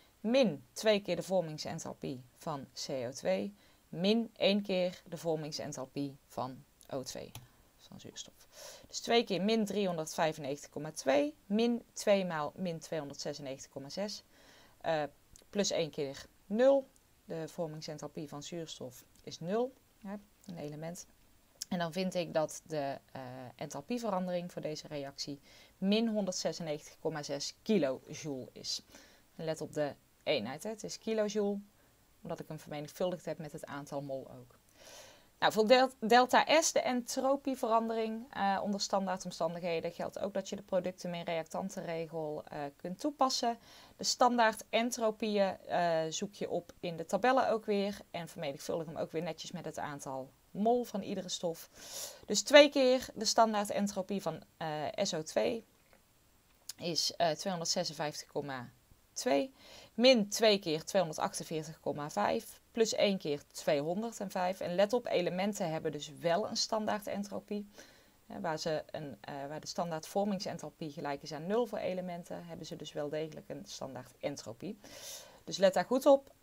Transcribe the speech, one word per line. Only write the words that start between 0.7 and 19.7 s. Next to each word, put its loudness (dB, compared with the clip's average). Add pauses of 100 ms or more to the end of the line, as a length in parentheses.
twee 4
keer -2
de -4
vormingsenthalpie -4 (120)
van -8 (200)
C -8
O -4
twee, -2 (340)
min 2
één 4
keer -2
de -10
vormingsenthalpie -4 (120)
van -8 (260)
O -4
twee, -10 (460)
van -20
zuurstof. -16 (400)
Dus -10
twee 4
keer 0
min 4
driehonderdvijfennegentig -2
komma -8
twee, 2 (120)
min 2 (100)
twee 4
maal -2
min -4
tweehonderdzesennegentig -8
komma -12
zes, -6 (560)
eh, 0 (480)
plus 0
één 0
keer -6 (200)
nul. 6 (360)
De -6
vormingsenthalpie -8
van -10
zuurstof -10 (180)
is -12
nul, -2 (320)